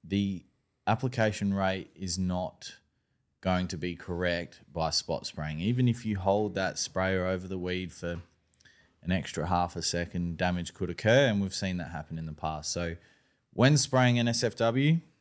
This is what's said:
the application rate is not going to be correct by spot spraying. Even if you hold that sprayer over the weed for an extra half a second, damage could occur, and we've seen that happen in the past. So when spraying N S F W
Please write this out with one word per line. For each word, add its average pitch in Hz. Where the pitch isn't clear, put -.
the 98
application 110
rate 95
is 90
not 90
going 90
to 87
be 87
correct 87
by 80
spot -
spraying. 78
Even 123
if 120
you 107
hold 98
that 95
sprayer 92
over 92
the 92
weed 90
for 85
an 85
extra 80
half 87
a 85
second, 85
damage 90
could 87
occur, 123
and 101
we've 92
seen 92
that 82
happen 82
in 80
the 78
past. 78
So 85
when 143
spraying 123
N 120
S 117
F 110
W 135